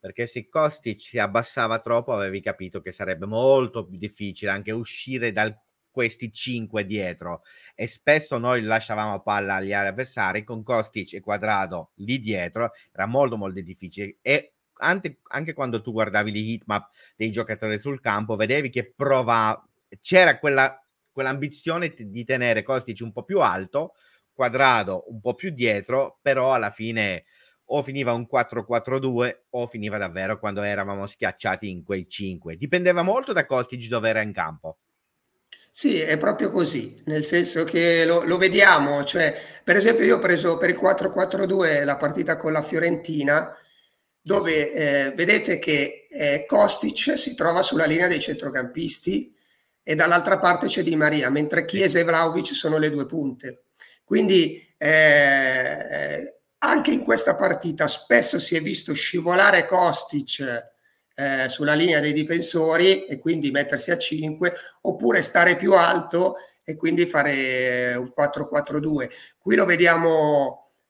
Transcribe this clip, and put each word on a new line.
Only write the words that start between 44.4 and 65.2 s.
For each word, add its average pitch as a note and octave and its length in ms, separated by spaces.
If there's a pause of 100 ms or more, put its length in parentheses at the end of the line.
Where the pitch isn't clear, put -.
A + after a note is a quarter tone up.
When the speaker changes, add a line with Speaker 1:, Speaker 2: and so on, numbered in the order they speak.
Speaker 2:
eh, C#3+ 440
vedete F3+ 420
che, C#3+ 500
eh, D3 380
Kostic - 720
si - 160
trova E3+ 300
sulla D#3+ 220
linea E3 220
dei D#3+ 140
centrocampisti - 1120 (460)
e D#3 140
dall'altra E3+ 420
parte F3+ 300
c'è F#3 160
Di E3 120
Maria, D3+ 360
mentre D3+ 340
Chiesa F#3 320
e E3+ 60
Vlahovic E3 500
sono D#3 240
le D3+ 140
due C#3 160
punte. C3+ 560 (400)
Quindi, F#3+ 600 (140)
eh, C#3 1500 (280)
anche - 320
in - 140
questa - 320
partita E3 500
spesso - 540
si - 160
è D#3+ 60
visto F3 320
scivolare F3 720
Kostic, E3+ 1040 (460)
eh, C3+ 300
sulla D3 280
linea D#3+ 240
dei D3 120
difensori E3 920
e C3+ 140
quindi D#3 320
mettersi C#3+ 400
a E3+ 80
cinque, D#3 540 (280)
oppure G3 400